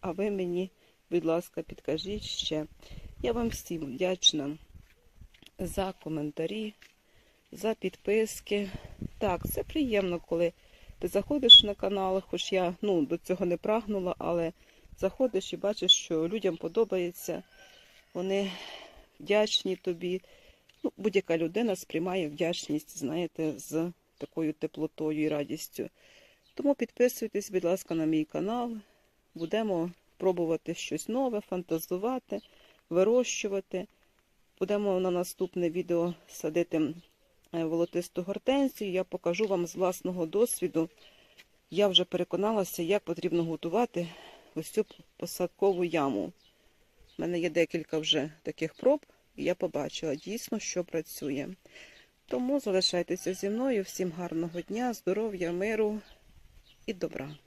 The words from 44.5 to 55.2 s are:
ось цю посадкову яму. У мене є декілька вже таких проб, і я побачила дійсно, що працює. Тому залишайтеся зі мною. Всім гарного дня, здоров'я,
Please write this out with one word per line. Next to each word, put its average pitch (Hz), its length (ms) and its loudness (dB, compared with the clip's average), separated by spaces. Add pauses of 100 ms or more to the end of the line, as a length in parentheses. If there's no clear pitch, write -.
ось 160 160 -6
цю - 160 0 (300)
посадкову 180 680 0
яму. 143 480 0 (840)
У 165 40 -4
мене 170 180 0
є 170 100 0
декілька 160 480 0
вже 156 320 2 (120)
таких - 320 -4
проб, 285 260 4 (360)
і - 80 -6
я 175 100 2
побачила 151 600 -2
дійсно, 214 440 -6
що - 260 -4
працює. 147 640 -4 (800)
Тому 254 340 0
залишайтеся 185 760 0
зі 190 140 -4
мною. 233 340 0
Всім 185 300 -4
гарного 170 480 -4
дня, 233 320 -2
здоров'я, 190 600 -2